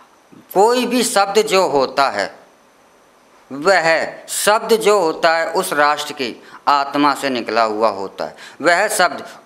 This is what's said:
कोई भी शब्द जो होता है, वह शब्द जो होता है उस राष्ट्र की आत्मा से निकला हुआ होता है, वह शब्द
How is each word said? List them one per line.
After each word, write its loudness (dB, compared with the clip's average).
कोई 4
भी 0
शब्द 0
जो 2
होता 0
है, -4
वह 0
शब्द 0
जो 2
होता 0
है -2
उस -4
राष्ट्र 0
की -8
आत्मा 2
से -4
निकला 0
हुआ 0
होता -6
है, -12
वह 2
शब्द -2